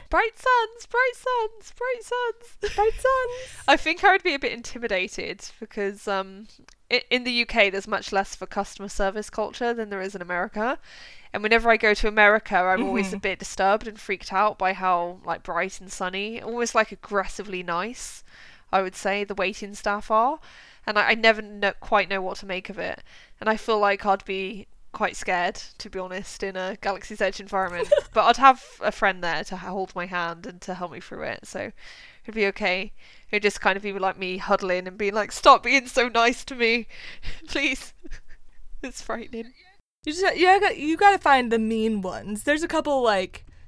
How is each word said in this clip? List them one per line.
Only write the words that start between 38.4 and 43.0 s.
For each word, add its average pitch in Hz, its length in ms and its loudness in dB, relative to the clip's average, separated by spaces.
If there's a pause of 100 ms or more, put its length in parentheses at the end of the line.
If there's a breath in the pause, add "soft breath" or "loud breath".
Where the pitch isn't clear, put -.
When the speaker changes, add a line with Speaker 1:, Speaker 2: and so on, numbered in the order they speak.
Speaker 2:
It's 254 180 -10
frightening. 226 520 -8 (520)
Speaker 1:
You 302 80 -6
just, 359 240 2
you 339 80 4
gotta, 381 340 6
you 302 160 0
gotta 403 220 8
find 254 340 4
the 233 60 2
mean 220 440 0
ones. 202 420 -8
There's 302 180 2
a 339 60 -2
couple, 294 340 0